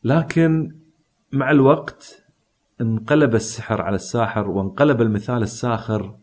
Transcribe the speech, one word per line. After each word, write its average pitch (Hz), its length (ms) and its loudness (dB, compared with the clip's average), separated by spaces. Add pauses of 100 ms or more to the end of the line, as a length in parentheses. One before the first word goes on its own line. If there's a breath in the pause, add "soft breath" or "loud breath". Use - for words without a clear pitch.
لكن 160 680 0 (600)
مع 135 180 -2
الوقت 147 760 2 (540)
انقلب 113 540 2
السحر 107 480 -2
على 98 140 -2
الساحر، 104 540 -2
وانقلب 113 520 0
المثال 113 400 -2
الساخر 110 800 -4